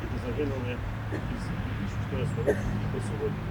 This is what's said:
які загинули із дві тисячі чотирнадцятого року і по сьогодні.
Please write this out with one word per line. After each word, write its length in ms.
які 220
загинули 460
із 300
дві 220
тисячі 240
чотирнадцятого 440
року 180
і 100
по 140
сьогодні. 440